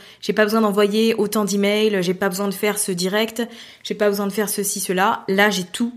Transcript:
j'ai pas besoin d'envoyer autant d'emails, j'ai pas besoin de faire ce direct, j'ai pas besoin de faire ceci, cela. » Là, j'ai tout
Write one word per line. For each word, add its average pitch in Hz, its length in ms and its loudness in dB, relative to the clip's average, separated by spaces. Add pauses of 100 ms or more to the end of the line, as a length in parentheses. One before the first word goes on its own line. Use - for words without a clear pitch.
(220)
j'ai 202 100 -4
pas 214 120 4
besoin 220 180 2
d'envoyer 208 520 4
autant 208 300 0
d'emails, 202 580 2
j'ai 180 120 0
pas 196 160 -2
besoin 196 180 -4
de 190 60 -4
faire 202 240 -2
ce 202 140 -2
direct, 214 540 -2 (360)
j'ai - 120 -6
pas 208 140 2
besoin 202 180 0
de 196 60 -4
faire 214 160 -2
ceci, 196 320 -4
cela. » 190 480 0
Là, 202 220 4
j'ai 185 140 -2
tout 240 320 -6